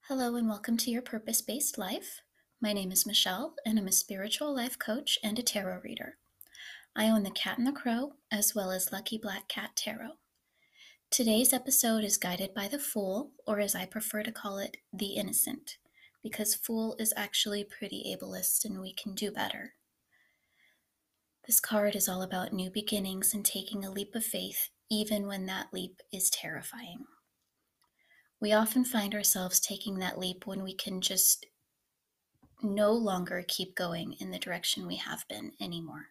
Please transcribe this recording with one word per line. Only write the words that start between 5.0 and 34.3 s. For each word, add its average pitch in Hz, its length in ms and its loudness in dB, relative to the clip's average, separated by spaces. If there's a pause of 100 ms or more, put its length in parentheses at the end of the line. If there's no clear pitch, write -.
and 214 160 -2
a 247 60 -4
tarot 185 400 -2
reader. - 320 -10 (800)
I 220 120 4
own 220 140 6
The 190 80 -2
Cat - 280 -2
and 240 100 4
the - 20 4
Crow, 254 440 -2 (140)
as 208 240 2
well 190 200 0
as 185 180 -2
Lucky 196 280 -4
Black 196 280 -6
Cat - 300 -6
Tarot. - 400 -6 (960)
Today's 226 400 6
episode 240 500 4
is 202 140 2
guided 185 380 -2
by 202 120 -4
the 277 140 -4
Fool, 202 500 -2 (160)
or 208 140 2
as 202 160 2
I 185 100 -4
prefer 214 380 -4
to 226 80 -4
call 196 260 -6
it, - 200 -8 (140)
the 196 220 -4
Innocent, - 600 -2 (480)
because 214 320 0
Fool 220 420 -2
is 220 180 0
actually 202 460 0
pretty - 500 -8
ableist 185 520 0
and 196 160 -6
we 190 120 -10
can 190 220 -8
do 196 160 -2
better. 208 440 -4 (1700)
This 233 140 6
card 208 340 4
is 190 140 2
all 185 140 -2
about 185 300 -2
new 185 160 -2
beginnings 190 640 0
and 208 120 -2
taking 196 400 -2
a 190 80 -6
leap 202 240 -6
of 220 80 -2
faith, - 460 -4 (200)
even 214 380 0
when 190 180 -6
that 190 260 -4
leap 185 280 -8 (120)
is 185 180 2
terrifying. 175 720 -8 (1400)
We 208 120 8
often 220 320 6
find 208 280 2
ourselves 185 460 4
taking 196 380 -4
that 185 200 -2
leap 185 280 -4
when 190 160 -4
we 190 120 -6
can 190 280 -4
just - 420 4 (1160)
no 208 280 6
longer 185 560 2
keep - 280 -2
going 170 440 -2
in 196 120 -8